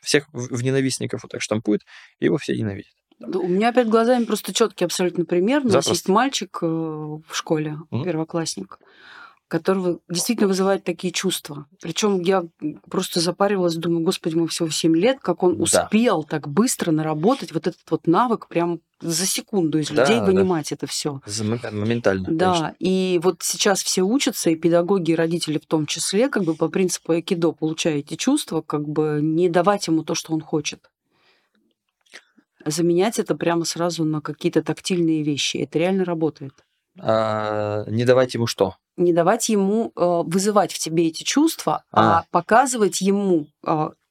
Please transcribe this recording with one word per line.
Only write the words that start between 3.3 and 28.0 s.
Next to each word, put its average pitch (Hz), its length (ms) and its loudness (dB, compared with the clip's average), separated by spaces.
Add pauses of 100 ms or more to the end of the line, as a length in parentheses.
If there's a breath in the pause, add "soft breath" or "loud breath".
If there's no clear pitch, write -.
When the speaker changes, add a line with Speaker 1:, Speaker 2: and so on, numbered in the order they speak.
Speaker 2:
у 180 100 -2
меня 208 240 2
перед 240 160 4
глазами 226 360 4
просто 208 300 -4
чёткий 190 320 0
абсолютно 175 380 -2
пример. 190 380 2
У - 20 -4
нас 233 80 2
Speaker 1:
Запросто. 139 200 2
Speaker 2:
есть - 160 -2
мальчик, 220 540 0
э, 170 40 -2
в 156 640 -6
школе, 156 460 -4 (120)
Speaker 1:
Мгм. 123 140 -4
Speaker 2:
первоклассник, 165 720 -6 (720 loud breath)
которого 180 600 0
действительно 196 400 0
вызывает 190 360 0
такие 175 280 -4
чувства. 151 540 -6 (160)
Причём 196 400 0
я, 185 220 2 (180)
м, 151 180 -6 (100)
просто 185 300 -2
запаривалась, 180 560 0
думаю: 170 280 -2
«Господи, 175 320 -2
ему 170 120 2
всего 165 220 -4
семь 160 260 2
лет, 240 260 2
как 175 220 -2
он 180 120 4
Speaker 1:
Да. - 60 -2
Speaker 2:
успел 185 640 2
так 147 240 -6
быстро 175 440 0
наработать 156 600 0
вот 165 160 -4
этот 165 120 -8 (100)
вот - 180 -2
навык 214 400 2
прям 170 320 -2 (200)
за 165 260 -2
секунду 170 520 0
из 151 120 -2
Speaker 1:
Да, 151 120 2
Speaker 2:
людей 226 180 4
Speaker 1:
да, 202 60 0
да. 190 60 4
Speaker 2:
вынимать 185 400 2
это 147 140 -6
всё». 139 400 -6
Speaker 1:
За 107 180 -6
момен-, 113 360 -4
моментально, 104 500 0
Speaker 2:
Да, 180 240 2
Speaker 1:
конечно. 160 260 -2
Speaker 2:
и 185 420 0
вот 180 200 0
сейчас - 420 0
все - 180 0
учатся, 214 480 0
и 165 60 2
педагоги, 170 560 2
и 160 40 2
родители 165 420 -2
в - 80 -8
том 156 200 0
числе, 202 420 0
как 214 160 -2
бы 160 120 0
по 160 120 0
принципу 185 440 -2
айкидо 170 400 0
получаете 156 640 -4